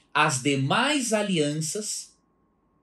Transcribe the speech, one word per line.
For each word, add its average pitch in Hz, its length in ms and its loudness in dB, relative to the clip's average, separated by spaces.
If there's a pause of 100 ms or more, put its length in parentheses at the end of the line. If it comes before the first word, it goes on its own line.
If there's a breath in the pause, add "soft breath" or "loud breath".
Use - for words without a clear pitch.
(140)
as 147 280 2
demais 196 680 0
alianças, 180 1040 -2 (680)